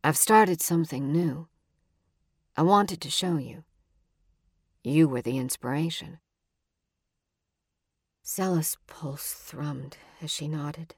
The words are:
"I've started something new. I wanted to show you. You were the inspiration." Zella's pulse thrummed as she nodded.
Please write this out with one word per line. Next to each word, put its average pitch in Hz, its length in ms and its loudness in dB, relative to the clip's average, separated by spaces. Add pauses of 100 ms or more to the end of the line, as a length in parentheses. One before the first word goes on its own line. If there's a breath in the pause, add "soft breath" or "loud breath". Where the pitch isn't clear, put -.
"I've 147 140 4
started 202 460 6
something 147 500 0
new. 160 360 0 (1080)
I 147 60 2
wanted 196 400 4
to 139 80 -10
show 180 260 0
you. 131 280 -8 (1160)
You 151 260 4
were 123 140 -2
the 127 160 -2
inspiration." 135 840 -6 (2000)
Zella's 185 640 -2
pulse - 480 -12
thrummed 139 640 -12 (220)
as 156 100 -10
she 147 180 -6
nodded. 151 500 -8